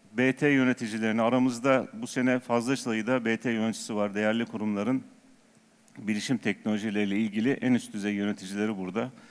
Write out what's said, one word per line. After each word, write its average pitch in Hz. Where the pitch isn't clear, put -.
B 127
T 147
yöneticilerini, 113
aramızda 127
bu 113
sene 127
fazla 120
sayıda 113
B 113
T 123
yöneticisi 110
var, 101
değerli 110
kurumların 107
bilişim 104
teknolojileriyle 104
ilgili 110
en 127
üst -
düzey 104
yöneticileri 101
burada. 95